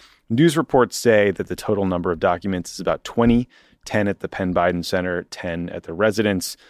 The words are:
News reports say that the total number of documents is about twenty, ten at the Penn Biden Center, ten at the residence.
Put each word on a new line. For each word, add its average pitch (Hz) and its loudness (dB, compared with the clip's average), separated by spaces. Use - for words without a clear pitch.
News 143 4
reports 135 2
say 104 4
that 95 -6
the - -8
total 98 -2
number 90 -2
of 82 -4
documents 90 -2
is - -12
about 85 -4
twenty, 120 2
ten 104 -2
at 98 -4
the 92 -8
Penn 92 -4
Biden 87 2
Center, 90 -4
ten 85 -8
at 85 -12
the 85 -14
residence. 101 0